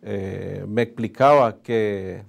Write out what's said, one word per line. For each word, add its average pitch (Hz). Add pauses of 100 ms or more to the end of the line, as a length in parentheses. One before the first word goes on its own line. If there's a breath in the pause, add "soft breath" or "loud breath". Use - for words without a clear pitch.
eh, 98
me 104
explicaba 120
que 101